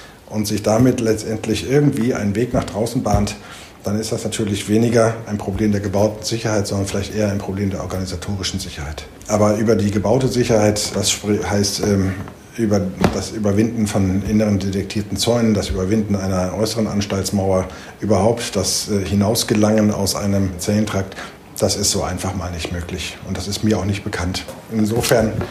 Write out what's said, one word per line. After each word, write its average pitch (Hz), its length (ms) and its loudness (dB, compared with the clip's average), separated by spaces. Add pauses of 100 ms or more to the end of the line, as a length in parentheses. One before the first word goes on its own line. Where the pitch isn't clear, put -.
(300)
und 104 160 -2
sich 104 160 -2
damit 120 380 4
letztendlich 110 680 -2
irgendwie 127 460 4
einen 101 220 0
Weg 120 180 0
nach 113 80 2
draußen 110 400 -2
bahnt, 101 320 0 (480)
dann 104 160 -2
ist 110 140 -2
das 113 100 -4
natürlich 101 460 -2
weniger 113 460 6 (120)
ein 104 120 -4
Problem 104 340 0
der 101 80 0
gebauten 101 420 0
Sicherheit, 107 460 -2
sondern 98 180 -2
vielleicht 98 300 -4
eher 107 160 0
ein 101 60 -2
Problem 98 320 -2
der 95 100 -6
organisatorischen 92 800 -6
Sicherheit. 76 420 -10 (240)
Aber 104 300 4
über 110 180 4
die 101 160 0
gebaute 110 380 2
Sicherheit, 107 680 2
das 98 160 0
spr-, 101 340 0
heißt, 101 360 0
ähm, 95 340 2 (420)
über 104 260 2 (300)
das - 200 -4
Überwinden 110 560 2
von 98 400 2
inneren 107 320 4
detektierten 98 560 -4
Zäunen, 113 380 4
das 95 160 0
Überwinden 101 440 0
einer 92 420 0
äußeren 110 300 0
Anstaltsmauer, 98 800 0 (360)
überhaupt 104 540 2
das, - 340 -2
äh, 101 160 0
Hinausgelangen 107 840 2
aus 98 240 0
einem 98 440 0
Zellentrakt, 104 580 -2 (420)
das 98 160 2
ist 101 160 0
so 95 140 0
einfach 95 320 -4
mal 87 160 -6
nicht 85 180 -6
möglich. 87 460 -6 (100)
Und 95 100 -6
das 90 120 -6
ist 101 160 -4
mir 107 140 4
auch 92 60 -2
nicht 101 200 -2
bekannt. 95 400 -4 (260)
Insofern 113 640 2 (180)